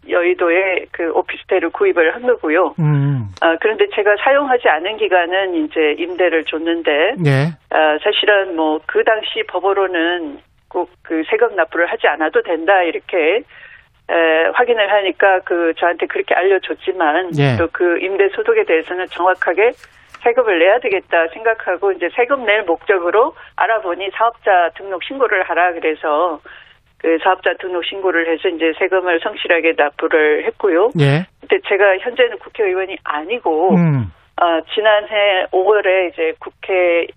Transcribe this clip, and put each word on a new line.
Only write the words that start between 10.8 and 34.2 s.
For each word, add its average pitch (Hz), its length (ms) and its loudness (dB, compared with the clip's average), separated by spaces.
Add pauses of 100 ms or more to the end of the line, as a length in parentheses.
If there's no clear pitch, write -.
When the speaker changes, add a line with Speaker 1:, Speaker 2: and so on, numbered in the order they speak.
Speaker 1:
그 160 280 -4
세금 220 260 0
납부를 165 300 0
하지 - 220 -2
않아도 160 340 0
된다 180 400 2
이렇게, 170 600 -2 (680)
에, 165 340 2 (100)
확인을 226 380 2
하니까 196 520 2
그 170 340 0
저한테 175 280 0
그렇게 - 280 -4
알려줬지만 180 1040 -2
Speaker 2:
예. 139 180 2
Speaker 1:
또 165 160 0
그 175 280 0
임대 190 300 0
소득에 220 340 0
대해서는 180 460 -2
정확하게 185 640 0 (520)
세금을 233 340 2
내야 190 220 4
되겠다 185 520 0
생각하고 220 600 -2
이제 175 220 -4
세금 247 300 0
낼 208 200 0
목적으로 208 720 0 (220)
알아보니 190 560 -2
사업자 196 640 2
등록 190 280 -10
신고를 220 400 -2
하라 175 300 0
그래서 160 680 -2 (580)
그 165 240 2
사업자 185 380 0
등록 180 240 -6
신고를 170 480 -2
해서 160 160 -2
이제 160 300 0
세금을 185 440 0
성실하게 165 540 0
납부를 151 680 0
했고요. 208 440 2 (100)
Speaker 2:
예. 143 260 2 (140)
Speaker 1:
근데 - 180 -2 (100)
제가 196 300 2
현재는 233 420 -2
국회의원이 185 640 -4
아니고, 170 720 -2
Speaker 2:
음. 147 300 2 (360)